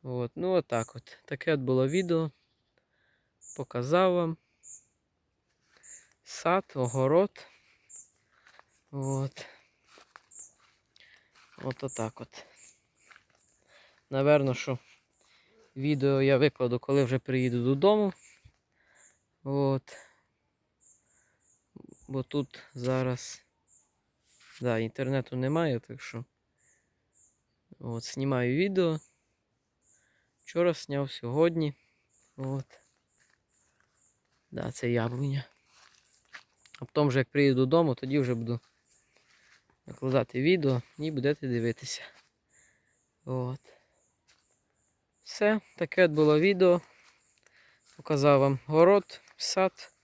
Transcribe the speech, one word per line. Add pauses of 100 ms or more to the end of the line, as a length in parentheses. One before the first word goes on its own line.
От,
ну
отак
от.
Таке
от
було
відео. (1300)
Показав
вам. (1900)
Сад,
огород. (1400)
От. (2000)
От
отак
от. (1700)
Наверно,
що (1000)
відео
я
викладу,
коли
вже
приїду
додому. (1300)
От. (2000)
Бо
тут (100)
зараз, (1160)
да,
інтернету
немає,
так
що. (1500)
От,
знімаю
відео. (1400)
Вчора
зняв,
сьогодні. (640)
От. (1700)
Да,
це
яблуня. (1300)
А
потім
вже
як
приїду
додому,
тоді
вже
буду (1300)
накладати
відео (160)
і
будете
дивитися. (1200)
От. (1700)
Все, (160)
таке
от
було
відео. (1160)
Показав
вам
город, (160)
сад. (100)